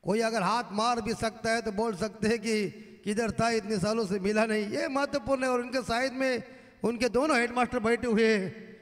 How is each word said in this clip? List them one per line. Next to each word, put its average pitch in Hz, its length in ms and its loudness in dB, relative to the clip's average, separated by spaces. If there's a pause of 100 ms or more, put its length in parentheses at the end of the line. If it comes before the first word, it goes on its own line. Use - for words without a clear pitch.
कोई 202 160 0
अगर 226 220 0
हाथ 214 300 0
मार 226 300 0
भी 214 120 -2
सकता 220 380 -4
है 233 100 2
तो 226 100 -4
बोल 214 240 -2
सकते 202 320 -4
हैं 226 120 2
कि 214 300 0 (340)
किधर 214 280 0
था, 226 180 2
इतने 214 300 0
सालों 220 260 0
से 190 140 -2
मिला 214 260 2
नहीं। 214 220 0
ये 302 200 -2
महत्वपूर्ण 269 560 0
है। 254 60 0
और 247 100 2
उनके 240 240 -4
साइड 247 300 -2
में 262 300 0 (400)
उनके 233 260 2
दोनों 262 280 4
हेडमास्टर 240 420 0
बैठे 233 280 2
हुए 220 300 6
हैं। - 440 -6